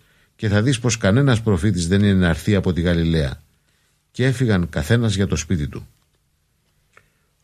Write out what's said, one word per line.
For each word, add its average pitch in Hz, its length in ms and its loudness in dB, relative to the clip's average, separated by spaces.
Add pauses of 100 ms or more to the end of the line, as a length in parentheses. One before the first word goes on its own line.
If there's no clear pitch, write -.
(360)
και - 120 -6
θα 104 140 2
δεις 123 180 0
πως 113 180 -2
κανένας 113 440 2
προφήτης 92 460 0
δεν 98 160 2
είναι 101 100 4
να 92 140 2
έρθει 92 280 0
από 92 180 0
τη 85 80 -2
Γαλιλαία». 82 600 0 (680)
Και 123 140 -2
έφυγαν 110 440 0
καθένας 107 460 0
για 98 120 -2
το - 80 -2
σπίτι 78 320 -4
του. - 200 -14 (1600)